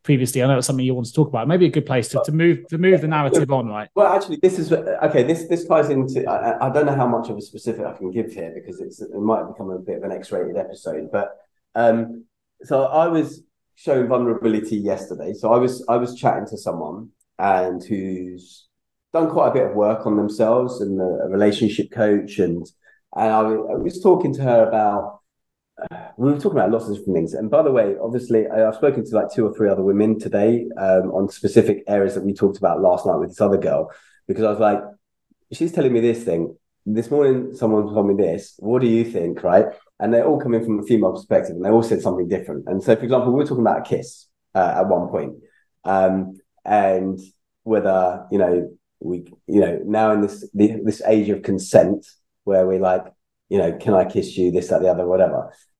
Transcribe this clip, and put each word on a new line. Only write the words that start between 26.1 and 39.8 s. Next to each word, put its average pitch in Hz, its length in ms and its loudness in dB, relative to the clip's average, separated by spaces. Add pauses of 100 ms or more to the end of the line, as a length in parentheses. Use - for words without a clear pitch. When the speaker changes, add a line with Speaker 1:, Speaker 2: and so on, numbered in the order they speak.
Speaker 2:
we 131 140 2
were 147 80 0
talking 170 180 0
about 101 140 2
lots 110 140 0
of 104 120 -6
different 92 200 -2
things. 82 180 -2
And 110 160 -6
by 147 120 4
the 143 100 2
way, 104 280 2
obviously, 117 460 0
I, 110 220 2
I've 107 80 -4
spoken 135 280 0
to, 110 120 -2
like, 104 180 0
two 117 100 0
or 104 120 0
three 104 120 2
other 95 140 0
women 101 380 2
today, 107 460 2 (120)
um, 95 320 2
on 98 180 -2
specific - 600 2
areas 98 260 0
that 92 100 -6
we 98 80 -2
talked 98 260 0
about 87 220 0
last 90 260 2
night 87 100 0
with 80 140 -4
this - 100 -6
other 101 160 4
girl, 71 340 -2 (380)
because 104 160 -2
I 107 60 2
was 104 100 -2
like, 104 180 2 (720)
"She's 165 220 -4
telling 135 200 2
me 120 60 2
this 117 240 0
thing. 85 340 -4 (300)
This 110 240 -2
morning, 135 460 2
someone 107 360 0
told 104 140 2
me 98 80 2
this. 87 440 -2
What 120 240 0
do 123 40 4
you 113 180 2
think?" 87 380 -6
Right? 92 240 4 (320)